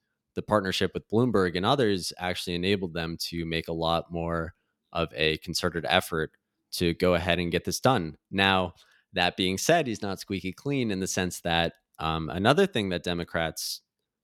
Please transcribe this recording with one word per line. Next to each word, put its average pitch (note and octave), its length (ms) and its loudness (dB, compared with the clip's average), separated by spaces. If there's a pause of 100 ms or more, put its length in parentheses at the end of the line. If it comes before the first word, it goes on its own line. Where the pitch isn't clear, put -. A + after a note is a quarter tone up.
(340)
the - 60 -6
partnership F#2+ 540 0
with - 160 -8
Bloomberg G2+ 460 4
and F#2 100 0
others A2 500 2
actually F2+ 380 -4
enabled F#2 400 0
them E2 240 -4 (100)
to E2+ 160 -4
make E2 240 -4
a E2+ 60 -4
lot E2 360 0
more E2 440 -4 (400)
of E2+ 200 -2
a D#2 240 0
concerted E2+ 480 -4
effort E2 440 0 (420)
to E2+ 220 2
go F2+ 200 4
ahead F2 240 2
and E2+ 140 0
get E2+ 120 0
this - 160 -4
done. F#2+ 360 0 (140)
Now, F#2+ 420 2 (400)
that F2+ 240 0
being F#2+ 220 2
said, D#3+ 280 2
he's G#2+ 140 -6
not G2 200 -6
squeaky F#2+ 320 -6
clean C3+ 380 -4
in F#2+ 100 -2
the F#2 60 -2
sense F2+ 340 -4
that, E2+ 340 0 (240)
um, D#2+ 320 -2
another B2+ 360 2
thing G#2+ 220 -2
that F2 160 -4
Democrats, E2+ 800 -4 (420)